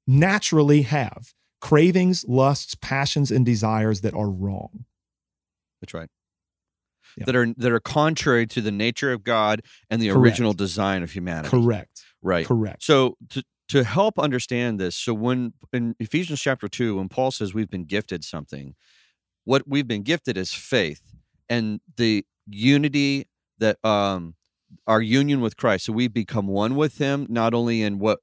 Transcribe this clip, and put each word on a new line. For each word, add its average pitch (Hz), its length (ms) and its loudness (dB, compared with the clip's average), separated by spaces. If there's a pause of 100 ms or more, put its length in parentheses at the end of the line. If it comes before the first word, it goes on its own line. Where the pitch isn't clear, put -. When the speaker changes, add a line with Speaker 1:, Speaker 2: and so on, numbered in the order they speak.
Speaker 1:
naturally 147 760 4
have, 131 520 -4 (260)
cravings, 180 680 4
lusts, 131 480 2
passions, 139 560 -2
and 127 140 2
desires 110 560 0
that 101 140 -4
are 104 160 -2
wrong. 98 540 -8 (960)
Speaker 2:
That's - 140 -16
right. 82 140 -12 (1080)
Speaker 1:
Yeah. 104 80 -12
Speaker 2:
That 127 120 0
are, 117 200 2
that 123 160 0
are 117 80 2
contrary 147 640 0
to - 140 -6
the 107 100 -2
nature 113 420 -2
of 107 120 -8
God 110 380 0 (280)
and 113 100 -2
the 110 100 2
Speaker 1:
Correct. 98 80 6
Speaker 2:
original 117 340 6
design 95 500 -2
of 82 80 -8
humanity. 87 380 -8
Speaker 1:
Correct. 117 560 0 (180)
Speaker 2:
Right. 90 240 0
Speaker 1:
Correct. 110 380 -2
Speaker 2:
So 135 320 4 (140)
to, 131 120 -8 (260)
to 143 140 4
help 175 360 0
understand 123 600 -2
this, 92 160 -4
so - 180 -4
when 120 420 -2 (180)
in 117 260 -4
Ephesians 156 420 -4
chapter 131 280 -4
two, 110 300 -2
when 95 100 -6
Paul 131 240 -2
says 101 200 -6
we've 107 180 -4
been 92 140 -8
gifted 87 400 -6
something, 71 520 -14 (680)
what 135 220 2
we've 139 220 -2
been 104 140 -2
gifted 127 340 -4
is 95 180 -6
faith 87 480 -4 (460)
and 113 320 -4 (160)
the 110 280 0 (220)
unity 139 800 0 (320)
that, 107 260 0
um, 98 500 0 (520)
our 110 160 4
union 135 380 2
with 113 160 -2
Christ. 104 300 0
So 113 60 -4
we 120 140 0
become 110 400 -4
one 104 300 -2
with 151 220 -2
him, 139 300 -2
not 113 260 0
only 117 280 0
in 101 160 -2
what 104 240 0